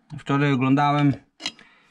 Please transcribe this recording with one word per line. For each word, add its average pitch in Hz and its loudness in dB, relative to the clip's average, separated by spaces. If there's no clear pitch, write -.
wczoraj 139 -2
oglądałem 143 2